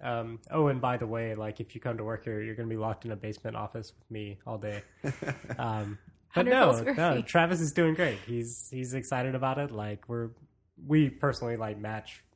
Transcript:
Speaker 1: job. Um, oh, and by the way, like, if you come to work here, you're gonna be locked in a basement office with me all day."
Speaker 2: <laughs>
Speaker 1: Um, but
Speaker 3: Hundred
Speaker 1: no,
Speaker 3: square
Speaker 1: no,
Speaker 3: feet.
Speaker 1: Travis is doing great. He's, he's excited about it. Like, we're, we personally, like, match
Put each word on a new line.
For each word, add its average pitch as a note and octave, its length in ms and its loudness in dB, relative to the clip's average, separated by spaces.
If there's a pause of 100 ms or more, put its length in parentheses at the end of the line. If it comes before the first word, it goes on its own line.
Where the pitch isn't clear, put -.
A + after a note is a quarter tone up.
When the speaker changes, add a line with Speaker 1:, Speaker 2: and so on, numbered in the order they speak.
Speaker 1:
job. - 40 -12 (220)
Um, A2+ 120 -10 (100)
oh, D#3 180 4
and C3 140 2
by B2 160 2
the A#2 100 -2
way, A2+ 280 -2
like, G#2+ 240 -6
if A2 160 -8
you A2+ 60 -10
come A#2 160 -2
to A2+ 60 -6
work A2 200 -4
here, G#2+ 180 -4
you're A2 140 -6
gonna A2+ 120 -4
be A2+ 100 -2
locked A2 280 -4
in A#2 60 -6
a G#2+ 40 -4
basement A2 400 -8
office G#2+ 420 -8
with - 140 -20
me G#2 360 -8
all A2+ 100 -6
day." G#2 240 -6 (220)
Speaker 2:
<laughs> C#3 100 -2 (460)
Speaker 1:
Um, G#2+ 380 -4 (360)
but F#3 140 4
Speaker 3:
Hundred B3 40 4
Speaker 1:
no, A#3+ 220 8
Speaker 3:
square A#2 220 0
Speaker 1:
no, D#3+ 220 4
Speaker 3:
feet. A#2 100 -2
Speaker 1:
Travis E3+ 340 4
is D#3 120 2
doing E3 200 6
great. D#3 320 2
He's, A#2+ 460 -4
he's B2+ 220 -6
excited C3 420 -2
about C3 240 0
it. C#3+ 120 -2
Like, G#2 380 -6
we're, A#2 200 -4 (580)
we D3+ 220 8
personally, A#2+ 480 0
like, G#2+ 220 -4
match G#2+ 440 -8 (120)